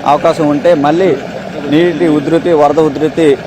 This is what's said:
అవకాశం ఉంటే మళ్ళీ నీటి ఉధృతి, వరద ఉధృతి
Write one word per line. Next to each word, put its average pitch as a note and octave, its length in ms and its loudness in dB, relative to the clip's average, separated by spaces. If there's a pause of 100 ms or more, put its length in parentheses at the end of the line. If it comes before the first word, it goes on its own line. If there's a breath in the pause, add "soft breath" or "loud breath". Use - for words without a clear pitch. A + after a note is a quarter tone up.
అవకాశం D3+ 420 0
ఉంటే D3 260 2
మళ్ళీ D#3 440 0 (520)
నీటి E3 380 0
ఉధృతి, D#3 460 0
వరద D3 260 2
ఉధృతి D3+ 680 0